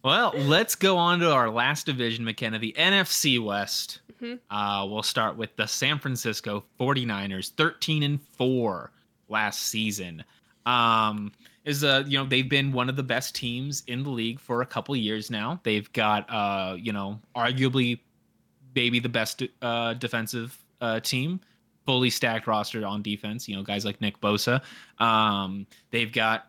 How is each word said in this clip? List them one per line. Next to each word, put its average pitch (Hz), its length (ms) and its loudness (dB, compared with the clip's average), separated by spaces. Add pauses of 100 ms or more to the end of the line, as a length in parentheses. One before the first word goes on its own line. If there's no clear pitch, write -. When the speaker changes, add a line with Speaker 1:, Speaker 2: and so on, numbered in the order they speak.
Speaker 1:
Well, 185 340 4
let's 156 380 4
go 190 220 4
on 170 220 4
to 170 140 6
our 120 160 4
last 123 360 0
division, 120 380 -2
McKenna, 110 360 -4
the 113 180 -4
N 180 160 4
F 196 160 2
C 131 300 2
West. 101 600 -4 (220)
Speaker 2:
Mm-hmm. 240 140 -10 (200)
Speaker 1:
Uh, 101 300 -2
we'll 107 180 -4
start 107 320 0
with 110 220 -8
the 107 100 0
San 143 320 0
Francisco 113 640 -4 (140)
forty-niners, 110 720 -2
thirteen 156 540 0
and 143 180 0 (160)
four 120 540 0 (360)
last 107 360 0
season. 101 600 -4 (420)
Um, 110 680 2 (320)
is 143 180 -2
a, 139 240 4
you 139 100 2
know, 135 80 0
they've 131 220 2
been 139 240 2
one 123 160 0
of 131 80 -2
the 139 80 -2
best 127 320 -2
teams 131 520 -6
in 127 160 -4
the 143 60 -6
league 117 300 -4
for 123 220 -2
a 127 40 0
couple 131 300 -4
years 107 340 -2
now. 117 340 -4
They've 107 280 0
got, 107 400 2
uh, 98 480 -2
you 110 140 -4
know, 101 260 -6 (160)
arguably 127 640 0 (720)
maybe 123 260 2
the 123 100 -2
best, 113 340 -2 (180)
uh, 117 340 -2
defensive, 120 600 -6 (220)
uh, 113 220 -2
team, 151 400 -4 (440)
fully 127 240 4
stacked 113 380 0
roster 107 380 -2
on 104 160 -4
defense. 107 480 -6
You 98 80 -6
know, 98 60 -6
guys 101 200 -4
like 104 160 -4
Nick 104 220 -4
Bosa. 113 400 2 (380)
Um, 101 680 2 (240)
they've 117 200 -2
got 113 380 2